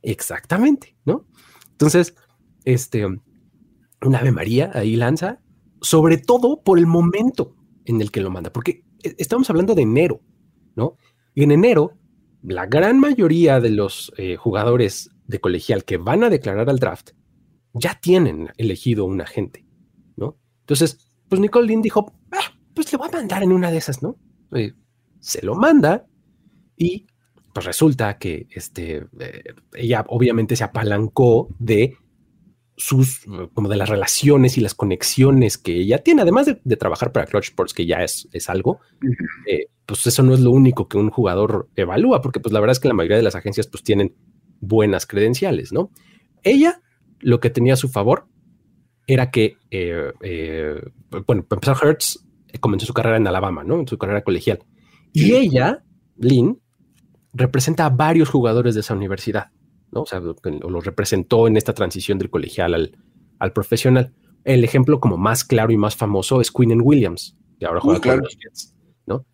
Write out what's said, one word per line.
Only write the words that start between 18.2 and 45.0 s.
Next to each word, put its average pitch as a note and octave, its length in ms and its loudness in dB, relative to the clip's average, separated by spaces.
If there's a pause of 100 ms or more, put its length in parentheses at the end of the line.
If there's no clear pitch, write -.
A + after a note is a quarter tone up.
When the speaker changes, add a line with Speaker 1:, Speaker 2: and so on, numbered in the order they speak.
Speaker 1:
elegido G#2+ 460 -2
un F#2+ 160 -4
agente, - 440 -10 (520)
¿no? C#3 200 -10 (240)
Entonces, - 520 -4 (160)
pues, F#3+ 120 0
Nicole A3+ 280 2
Lynn A3 140 0
dijo, G#3 300 -2 (200)
"Ah, F#4+ 200 -6 (220)
pues, D#4 180 -4
le C#4 60 -6
voy D4+ 100 -8
a F4 80 -8
mandar G3 260 -4
en F#3 100 2
una F3+ 180 2
de E3 80 -2
esas", C#3 240 -8
¿no? F#3+ 140 -8 (360)
Eh, A2 200 -4 (480)
se - 240 -10
lo G2+ 100 -4
manda A3+ 520 2 (680)
y, F3 300 -4 (480)
pues, F#2 120 -8
resulta A2+ 520 -2
que, D#2+ 320 -10
este, E2 560 -12 (140)
eh, - 340 -18 (200)
ella A#2 340 -4
obviamente A#2 480 0
se A2+ 80 -2
apalancó A2 840 0 (100)
de A2+ 380 0 (800)
sus, C3 440 0 (320)
como G#2 160 -4
de G#2 80 -2
las G2 140 -2
relaciones B2+ 640 2
y A#2+ 60 0
las G2+ 120 -4
conexiones A#2+ 840 2
que F2 180 -6
ella G2 220 0
tiene, D#4 240 4
además G#3+ 240 4
de, C#4+ 180 -2
de A#2+ 120 0
trabajar G2+ 360 -4
para F2 140 -2
Clutch G2+ 240 -2
Sports, - 240 -4
que F2+ 100 -4
ya F2 180 -2
es, - 300 -8
es - 160 -10
algo, F#2+ 320 -2 (220)
Speaker 2:
Ujú. B2+ 120 -2 (320)
Speaker 1:
eh, F2 200 -2 (180)
pues, - 220 -6
eso B2 160 2
no C3 100 6
es C3 80 4
lo B2 100 6
único B2+ 380 4
que - 80 -6
un G2+ 140 0
jugador G2+ 680 -2
evalúa, B2+ 460 0
porque, C3 180 -6
pues, G#2+ 140 -6
la G#2+ 60 2
verdad A2+ 120 2
es B2 80 0
que C#3 80 0
la A#2+ 60 2
mayoría F#2 240 2
de A#2 40 4
las G2+ 140 0
agencias, G#2 300 -6
pues, - 180 -18
tienen G2+ 300 0 (460)
buenas G#2 460 0